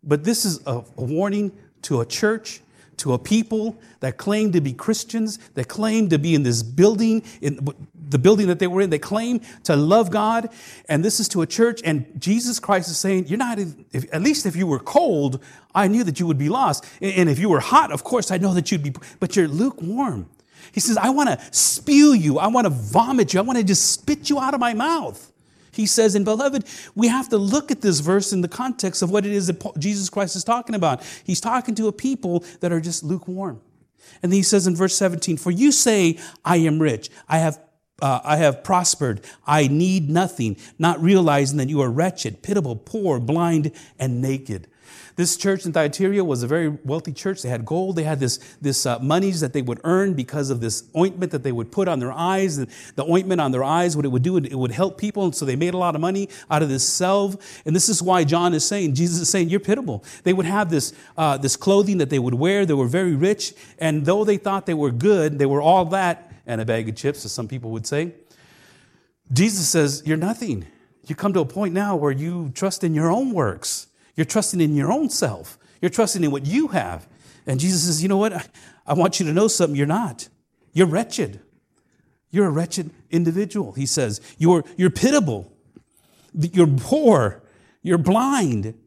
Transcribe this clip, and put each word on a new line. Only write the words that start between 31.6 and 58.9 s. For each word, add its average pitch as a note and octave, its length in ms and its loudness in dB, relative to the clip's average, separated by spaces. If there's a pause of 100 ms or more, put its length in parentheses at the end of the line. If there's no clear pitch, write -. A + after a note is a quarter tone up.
to A3 140 0
a - 20 -4
people F#3 540 -4 (160)
that F3 100 -2
are E3+ 80 0
just E3 240 -6
lukewarm." F3+ 560 -6 (640)
And F3+ 80 0
then G3 60 4
he F#3+ 60 4
says F#3+ 240 2
in F3 100 2
verse F#3 180 0
seventeen, F3 400 0
"For F3 160 -4
you B3+ 220 4
say, F#3 440 4 (280)
'I F3 120 4
am D#3 220 4
rich, C#3 300 0 (180)
I D#3+ 120 2
have, D#3+ 200 -2 (420)
uh, C3+ 220 0
I D3+ 140 0
have D3 260 2
prospered, D3+ 560 0 (260)
I D3+ 220 4
need D#3+ 420 0
nothing,' D#3 460 0 (240)
not D#3+ 240 0
realizing D3+ 540 4
that C3 100 0
you D3 140 0
are B2+ 100 2
wretched, D3 500 -4
pitiable, D#3 360 -2
poor, F3 420 -4
blind, D#3 540 0 (260)
and B2 220 -4
naked." C3 480 -6 (480)
This F3 200 0
church F#3+ 280 -2
in E3+ 60 -4
Thyatira F3+ 540 0
was C3 180 -2
a A#2+ 40 -4
very D#3+ 200 0
wealthy D3 460 -6
church. - 280 -6
They B2+ 60 -8
had A#2 180 -4
gold. F3+ 300 -4
They D#3+ 80 -2
had D3+ 160 -2
this, B2+ 180 -2 (220)
this, C#3 260 -2
uh, A#2+ 140 -2
monies E3+ 400 0
that C#3+ 140 -2
they C#3+ 80 -2
would B2 240 -6
earn F#3 280 2
because C#3 360 -4
of B2+ 100 -2
this A2+ 240 -4 (100)
ointment F#3 380 0
that C#3+ 100 -4
they B2+ 120 -4
would A#2 180 -6
put F#3+ 160 -2
on D#3 120 -2
their B2 120 -4
eyes. F3 460 -2
And B2+ 100 -4 (280)
the C3+ 100 -4
ointment F3+ 340 2
on C#3+ 140 0
their B2+ 100 0
eyes, E3 320 0
what D3 80 -2
it C#3 60 0
would B2+ 140 0
do, F#3 120 0
it C#3 200 -2
would B2+ 180 -2
help F#3 240 -2
people. G#3 260 -4
And F3 100 0
so - 120 -6
they C3 100 -2
made E3+ 180 -2
a F#3 40 -4
lot F3 180 0
of D#3 60 -2
money G3 260 -2 (240)
out D3+ 100 2
of D#3 60 0
this C3+ 200 -2
salve. G3 500 0 (280)
And D3+ 80 0
this F3+ 140 2
is F3 160 0
why F3+ 220 2
John E3+ 280 2
is D3+ 120 0
saying, F3+ 300 -2